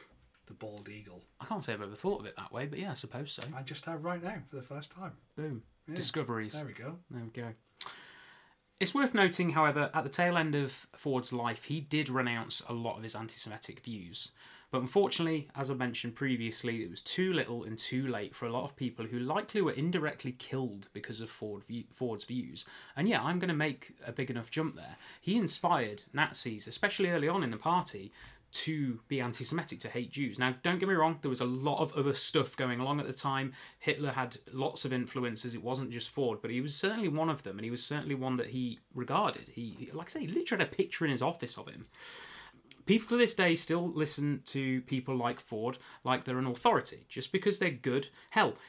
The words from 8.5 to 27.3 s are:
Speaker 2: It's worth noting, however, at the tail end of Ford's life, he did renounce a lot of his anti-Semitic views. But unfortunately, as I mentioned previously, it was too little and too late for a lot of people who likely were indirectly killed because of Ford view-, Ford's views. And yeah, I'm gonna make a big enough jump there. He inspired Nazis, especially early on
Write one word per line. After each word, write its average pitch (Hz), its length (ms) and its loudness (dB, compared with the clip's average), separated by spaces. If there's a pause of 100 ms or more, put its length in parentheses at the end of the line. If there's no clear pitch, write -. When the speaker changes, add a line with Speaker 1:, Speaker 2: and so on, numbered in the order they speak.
Speaker 2:
It's 185 140 0
worth 277 200 4
noting, 180 360 6
however, 147 420 6
at 156 120 2
the 139 60 -4
tail 175 280 4
end 156 160 2
of 139 320 -2 (100)
Ford's 127 380 0
life, 117 300 -2
he 151 160 -2
did 147 280 0
renounce 123 580 0
a 120 60 -4
lot 117 240 -2
of 107 60 -10
his 113 120 -8
anti-Semitic 110 680 -8
views. 92 520 -6 (400)
But 131 80 2
unfortunately, 160 720 4
as 135 160 -2
I 139 40 0
mentioned 123 420 -2
previously, 117 680 0
it 90 80 -6
was 90 100 -10
too 185 320 0
little 120 300 0
and 110 160 -6
too 131 300 0
late 104 260 -2
for - 120 -6
a 117 60 -2
lot 123 120 0
of - 100 -8
people 120 320 -4
who 117 140 -2
likely 175 420 0
were 156 80 4
indirectly 151 640 0
killed 123 600 -4
because 107 280 -8
of 110 100 -8
Ford 104 340 -8
view-, 117 280 -8
Ford's 113 320 -4
views. 113 400 -6 (320)
And 180 120 2
yeah, 156 140 4
I'm 170 160 4
gonna 175 160 2
make 151 380 0 (120)
a 120 60 -8
big 131 200 -2
enough 117 200 -4
jump 156 240 0
there. 76 220 -14 (240)
He 196 160 2
inspired 147 680 2 (100)
Nazis, 127 540 0
especially 190 440 2
early 156 180 4
on 175 160 2